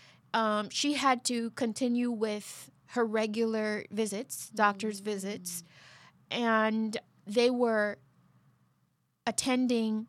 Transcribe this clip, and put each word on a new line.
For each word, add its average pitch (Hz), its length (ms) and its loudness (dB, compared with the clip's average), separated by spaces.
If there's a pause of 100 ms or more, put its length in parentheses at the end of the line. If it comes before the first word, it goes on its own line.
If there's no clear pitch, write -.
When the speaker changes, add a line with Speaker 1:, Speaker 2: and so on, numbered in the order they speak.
(340)
Speaker 1:
um, 214 360 0
she 285 240 0
had 254 320 2
to 233 260 -2
continue 240 600 0
with 208 600 -6 (240)
her 240 100 4
regular 220 840 0
visits, 214 640 -4
doctor's 208 460 2
Speaker 2:
Mm. 196 40 -16
Speaker 1:
visits, 196 580 -6 (680)
and 220 680 2 (300)
they 240 220 4
were 226 480 2 (1300)
attending 233 800 0